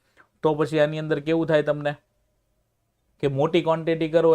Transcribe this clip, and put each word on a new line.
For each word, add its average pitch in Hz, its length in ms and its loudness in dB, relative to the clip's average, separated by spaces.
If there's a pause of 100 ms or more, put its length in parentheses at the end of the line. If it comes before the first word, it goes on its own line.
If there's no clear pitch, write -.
(440)
તો 156 120 2
પછી 151 300 0
આની 156 180 -6
અંદર 156 180 -2
કેવું 160 300 0
થાય 151 200 2
તમને 147 220 -4 (1300)
કે 143 80 0
મોટી 156 340 0
ક્વોન્ટિટી 160 480 -2
કરો 165 220 4